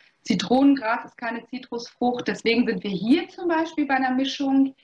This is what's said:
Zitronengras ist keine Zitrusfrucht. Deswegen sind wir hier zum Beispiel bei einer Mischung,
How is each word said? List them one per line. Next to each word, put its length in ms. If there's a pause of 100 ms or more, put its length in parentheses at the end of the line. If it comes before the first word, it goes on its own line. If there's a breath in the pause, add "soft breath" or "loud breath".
(220 soft breath)
Zitronengras 840
ist 140
keine 260
Zitrusfrucht. 800
Deswegen 380
sind 180
wir 60
hier 400
zum 180
Beispiel 380
bei 80
einer 220
Mischung, 580 (100)